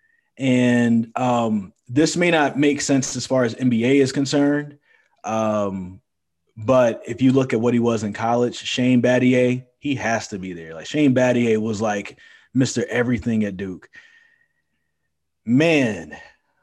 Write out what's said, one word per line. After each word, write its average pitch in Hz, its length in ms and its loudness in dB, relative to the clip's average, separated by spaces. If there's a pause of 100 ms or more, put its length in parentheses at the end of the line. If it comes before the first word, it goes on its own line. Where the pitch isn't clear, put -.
(380)
And, 120 760 2
um, 117 560 -2 (160)
this 156 300 0
may 170 140 2
not 147 260 2
make 147 240 2
sense 135 340 -2
as 123 120 -8
far 131 160 0
as 113 100 -2
N 127 160 -2
B 113 160 2
A 135 140 4
is 131 120 2
concerned, 147 680 -2 (440)
um, 101 800 -4 (560)
but 117 500 2
if 120 140 -8
you 131 100 6
look 131 220 0
at 113 80 0
what 120 140 2
he 120 40 2
was 117 240 0
in 104 80 -4
college, 117 440 -2
Shane 127 480 0
Battier, 127 600 2 (120)
he 143 180 -6
has 110 340 -4
to 101 100 -10
be 92 140 -10
there. 82 200 -16
Like, 80 140 -14
Shane 151 260 2
Battier 120 480 2
was, 107 180 -4
like, 104 380 -6 (360)
Mister 123 340 0
Everything 117 580 -2
at 98 120 -6
Duke. 95 300 -12 (1600)
Man, 123 720 0 (460)